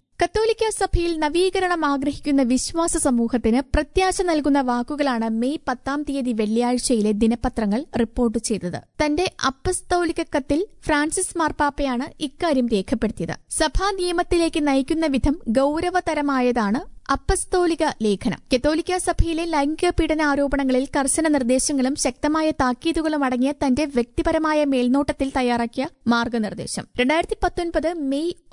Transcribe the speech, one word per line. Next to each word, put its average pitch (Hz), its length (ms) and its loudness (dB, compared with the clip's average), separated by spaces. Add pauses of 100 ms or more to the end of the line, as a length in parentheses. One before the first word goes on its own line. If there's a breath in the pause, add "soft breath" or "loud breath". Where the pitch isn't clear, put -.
(160)
കത്തോലിക്ക 440 540 0
സഭയിൽ 339 500 0
നവീകരണം 349 680 0
ആഗ്രഹിക്കുന്ന 277 560 0
വിശ്വാസ 294 560 0
സമൂഹത്തിന് 240 720 2
പ്രത്യാശ 370 540 0
നൽകുന്ന 294 400 2
വാക്കുകളാണ് 247 680 0
മെയ് 240 280 0 (100)
പത്താം 277 360 -4
തീയതി 269 300 -2
വെള്ളിയാഴ്ചയിലെ 226 760 2
ദിനപത്രങ്ങൾ 226 760 0 (140)
റിപ്പോർട്ട് 233 380 0
ചെയ്തത്. 175 440 -4 (160)
തന്റെ 302 280 0 (220)
അപ്പസ്തോലിക 349 760 -2
കത്തിൽ 294 440 -2 (140)
ഫ്രാൻസിസ് 311 560 -2
മാർപ്പാപ്പയാണ് 285 840 -2
ഇക്കാര്യം 269 460 0
രേഖപ്പെടുത്തിയത്. 202 680 -2 (140)
സഭാ 359 420 0
നിയമത്തിലേക്ക് 349 760 0
നയിക്കുന്ന 285 380 2
വിധം 277 420 0
ഗൗരവതരമായതാണ് 277 1300 0 (300)
അപ്പസ്തോലിക 349 720 0 (180)
ലേഖനം. 208 360 -2 (100)
കത്തോലിക്ക 311 500 0
സഭയിലെ 339 480 0
ലൈംഗിക 311 440 0
പീഡന 320 320 0
ആരോപണങ്ങളിൽ 277 680 2
കർശന 302 400 0
നിർദ്ദേശങ്ങളും 262 680 2
ശക്തമായ 311 560 0
താക്കീതുകളും 311 720 -2
അടങ്ങിയ 254 280 0
തന്റെ 285 340 0
വ്യക്തിപരമായ 302 800 0
മേൽനോട്ടത്തിൽ 269 720 0
തയ്യാറാക്കിയ 240 520 -2 (200)
മാർഗനിർദ്ദേശം. 233 800 -2 (100)
രണ്ടായിരത്തി 302 380 0
പത്തൊൻപത് 349 640 -2
മെയ് 285 320 -2 (220)